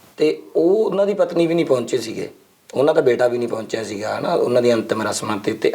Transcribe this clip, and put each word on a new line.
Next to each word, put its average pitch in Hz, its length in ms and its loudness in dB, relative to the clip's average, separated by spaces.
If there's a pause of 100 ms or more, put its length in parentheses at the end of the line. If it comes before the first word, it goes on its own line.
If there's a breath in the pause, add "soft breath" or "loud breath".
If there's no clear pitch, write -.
(180)
ਤੇ 156 240 0 (140)
ਉਹ, 190 300 4
ਉਹਨਾਂ 196 220 0
ਦੀ 208 60 0
ਪਤਨੀ 170 340 0
ਵੀ 160 60 0
ਨਹੀਂ 165 120 2
ਪਹੁੰਚੇ 127 320 0
ਸੀਗੇ, 110 320 -6 (440)
ਉਹਨਾਂ 147 200 2
ਦਾ 160 80 4
ਬੇਟਾ 123 260 4
ਵੀ 120 100 0
ਨਹੀਂ 120 100 -2
ਪਹੁੰਚਿਆ 113 360 -6
ਸੀਗਾ, 104 320 -6
ਹੈ 110 40 -6
ਨਾ, 170 140 -2
ਉਹਨਾਂ 123 280 2
ਦੀ 120 120 4
ਅੰਤਮ 110 340 -2
ਰਸਮਾਂ 107 300 -4
ਤੇ। 110 160 -4
ਤੇ - 220 0